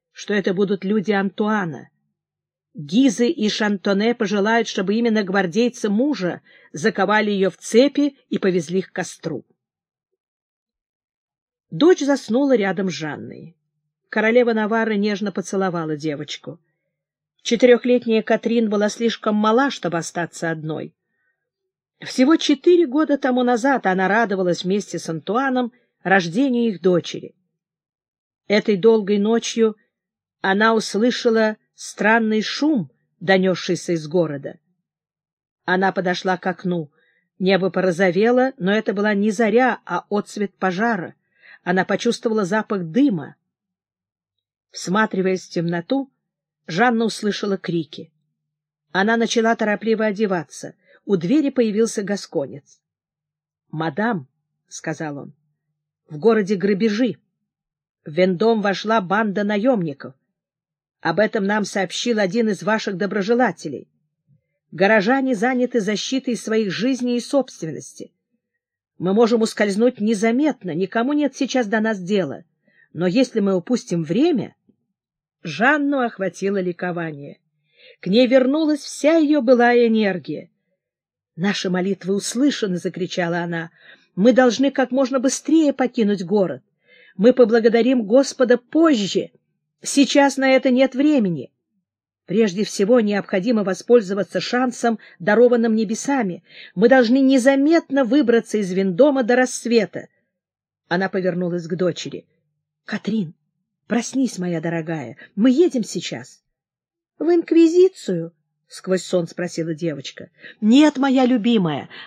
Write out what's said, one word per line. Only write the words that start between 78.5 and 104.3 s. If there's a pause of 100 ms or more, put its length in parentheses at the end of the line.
вся
ее
былая
энергия. (880)
«Наши
молитвы
услышаны!» —
закричала
она. (460)
«Мы
должны
как
можно
быстрее
покинуть
город. (520)
Мы
поблагодарим
Господа
позже. (520)
Сейчас
на
это
нет
времени. (760)
Прежде
всего
необходимо
воспользоваться
шансом, (200)
дарованным
небесами. (320)
Мы
должны
незаметно
выбраться
из
Вендома
до
рассвета». (800)
Она
повернулась
к
дочери. (600)
«Катрин, (540)
проснись,